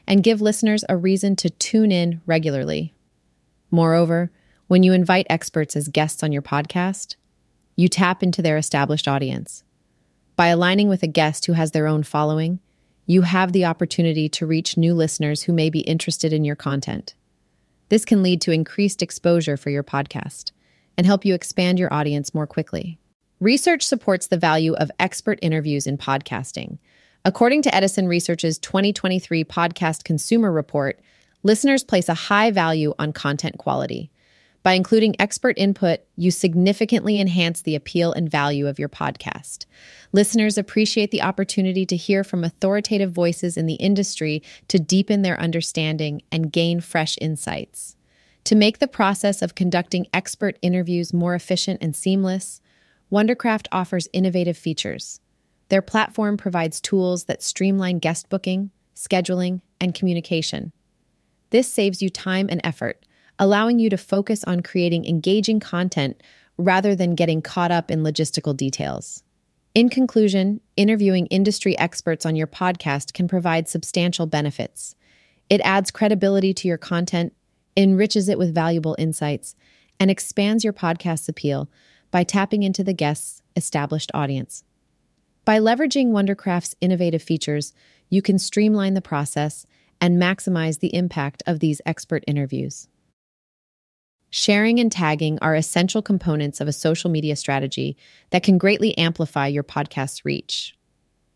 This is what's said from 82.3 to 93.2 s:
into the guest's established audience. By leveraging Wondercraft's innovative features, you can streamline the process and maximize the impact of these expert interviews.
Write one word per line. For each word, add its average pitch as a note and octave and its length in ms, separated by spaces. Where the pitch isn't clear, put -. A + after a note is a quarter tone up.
into G3 220
the F#3+ 100
guest's D3 480
established D3+ 580
audience. C#3 500
By G#3+ 140
leveraging B3 520
Wondercraft's G3 680
innovative F3 420
features, D3 520
you F#3+ 120
can F#3+ 180
streamline G#3 540
the F#3+ 80
process D3 640
and F3 160
maximize F3 640
the - 160
impact E3+ 500
of E3 140
these D3+ 260
expert - 400
interviews. C3+ 640